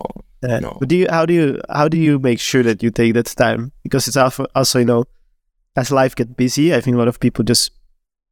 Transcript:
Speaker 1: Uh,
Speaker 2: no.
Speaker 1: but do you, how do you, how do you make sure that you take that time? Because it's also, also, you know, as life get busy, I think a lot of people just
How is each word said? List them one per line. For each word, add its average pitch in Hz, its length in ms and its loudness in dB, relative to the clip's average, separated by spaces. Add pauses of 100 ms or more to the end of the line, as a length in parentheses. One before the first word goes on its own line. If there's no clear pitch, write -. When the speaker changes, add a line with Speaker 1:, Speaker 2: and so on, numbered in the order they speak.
(500)
Speaker 1:
Uh, 117 120 -2
Speaker 2:
no. - 180 -10
Speaker 1:
but 135 100 -4
do 165 80 2
you, 185 140 2
how 165 160 0
do 170 80 2
you, 151 340 0
how 147 200 0
do 160 80 -2
you 147 240 2
make 123 180 0
sure - 240 0
that 113 180 0
you 113 120 0
take 117 220 2
that 117 120 0
time? 117 460 -2 (100)
Because - 240 -2
it's 117 100 -6
also, 131 380 0
also, 131 240 2
you 123 60 4
know, 120 200 2 (680)
as 127 160 -2
life 131 240 2
get 120 220 -6
busy, 143 360 2
I 123 80 2
think 123 140 0
a 120 40 2
lot 120 100 2
of 117 100 -2
people 120 260 0
just 113 280 0 (600)